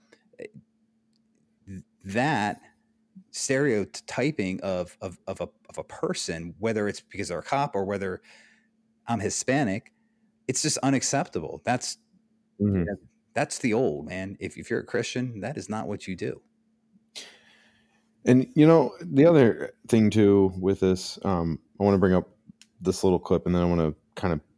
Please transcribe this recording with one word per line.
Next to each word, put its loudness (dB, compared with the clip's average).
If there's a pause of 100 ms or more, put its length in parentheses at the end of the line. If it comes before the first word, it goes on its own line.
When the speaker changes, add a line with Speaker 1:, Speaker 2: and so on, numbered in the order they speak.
(380)
Speaker 1:
Th-, -16 (1500)
that 0 (720)
stereotyping -2
of, -6
of, -12 (100)
of -10
a, -6 (200)
of -14
a -10
person, -8
whether -2
it's -8
because -12
they're -6
a -12
cop -4
or -2
whether -6 (840)
I'm -2
Hispanic, -2 (560)
it's -4
just -2
unacceptable. -2
That's, -4 (640)
Speaker 2:
Mm-hmm. 0 (400)
Speaker 1:
that's -4
the 0
old, -2
man. -10
If, -10
if -16
you're -2
a -8
Christian, -6
that -8
is -12
not -6
what -10
you -8
do. -10 (1800)
Speaker 2:
And, 6
you 8
know, 6
the 2
other 4 (140)
thing, 4
too, 6
with 0
this, 0
um, -2 (200)
I 2
wanna 6
bring 4
up 2 (520)
this -2
little 4
clip, -2
and 0
then 2
I 2
wanna 0 (220)
kind -2
of -4 (160)